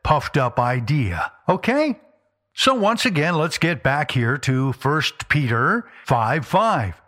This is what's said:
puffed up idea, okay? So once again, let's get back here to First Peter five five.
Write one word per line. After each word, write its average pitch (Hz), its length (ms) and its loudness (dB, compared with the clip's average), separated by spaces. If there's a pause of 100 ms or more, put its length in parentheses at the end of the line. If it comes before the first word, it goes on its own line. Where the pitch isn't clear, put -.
puffed 147 360 0
up 127 220 0
idea, 120 720 -2 (180)
okay? 240 500 0 (540)
So 269 200 2
once 226 320 0
again, 170 300 0
let's 156 220 -2
get 160 260 0
back 139 280 0
here 127 260 0
to 131 360 0
First - 540 -2
Peter 143 640 0 (160)
five 123 400 0
five. 175 640 0